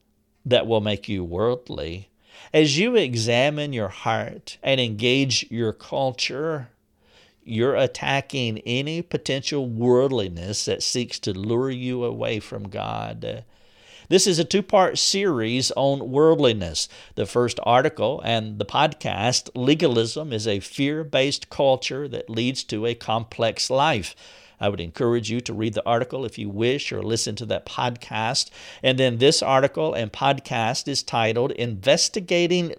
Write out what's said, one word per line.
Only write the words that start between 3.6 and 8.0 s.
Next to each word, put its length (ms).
your 160
heart 720
and 180
engage 720
your 220
culture, 960
you're 320
attacking 840